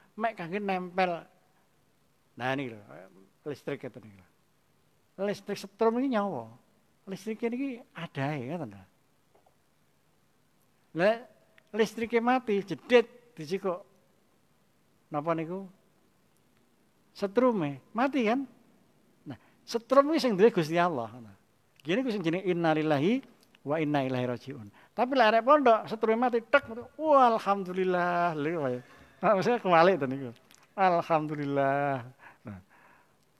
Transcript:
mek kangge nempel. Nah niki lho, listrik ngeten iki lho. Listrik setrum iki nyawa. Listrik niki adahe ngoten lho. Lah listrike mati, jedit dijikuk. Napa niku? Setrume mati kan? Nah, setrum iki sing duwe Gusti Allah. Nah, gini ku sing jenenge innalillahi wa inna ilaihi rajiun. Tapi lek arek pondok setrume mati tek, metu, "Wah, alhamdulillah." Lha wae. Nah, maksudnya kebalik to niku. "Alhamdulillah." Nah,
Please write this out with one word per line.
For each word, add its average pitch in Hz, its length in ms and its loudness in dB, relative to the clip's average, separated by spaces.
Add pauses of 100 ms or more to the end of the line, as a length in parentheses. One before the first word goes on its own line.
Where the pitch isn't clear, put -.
(160)
mek 220 240 -4
kangge 170 160 -8
nempel. 180 720 -2 (1120)
Nah 131 160 0
niki 135 160 -8
lho, 107 80 -16 (640)
listrik 143 400 -8
ngeten 110 240 -16
iki 98 80 -20
lho. 95 100 -20 (1000)
Listrik 202 320 -8
setrum 226 400 0
iki 277 160 -2
nyawa. 170 320 -4 (560)
Listrik 220 400 -8
niki 247 480 -6
adahe 143 560 -6
ngoten 147 240 -8
lho. 98 120 -20 (2000)
Lah 214 240 2 (560)
listrike 226 420 -2
mati, 233 460 0
jedit 226 720 0
dijikuk. 185 540 -6 (1200)
Napa 156 240 -2
niku? 175 320 -6 (1400)
Setrume 196 800 0
mati 262 320 0
kan? 247 240 0 (800)
Nah, 135 120 -12 (280)
setrum 277 480 2
iki 294 80 0
sing 247 160 0
duwe 226 160 4
Gusti 165 240 -2
Allah. 147 400 -2
Nah, 107 160 -20 (480)
gini 226 240 -2
ku 247 80 -2
sing 208 80 -4
jenenge 170 240 -2
innalillahi 160 720 0 (480)
wa 143 160 -2
inna 147 240 0
ilaihi 127 240 -4
rajiun. 120 400 -12 (240)
Tapi 254 240 0
lek 233 160 6
arek 226 80 2
pondok 247 480 4
setrume 220 260 0 (140)
mati 233 160 0
tek, 277 240 2
metu, 226 240 -12
"Wah, 277 400 6
alhamdulillah." 180 1040 0
Lha 151 180 -2
wae. 127 220 -2 (420)
Nah, 190 140 4
maksudnya 240 240 2
kebalik 180 400 6
to 135 80 -2
niku. 131 240 -8 (480)
"Alhamdulillah." 143 1300 0 (400)
Nah, 101 120 -14 (800)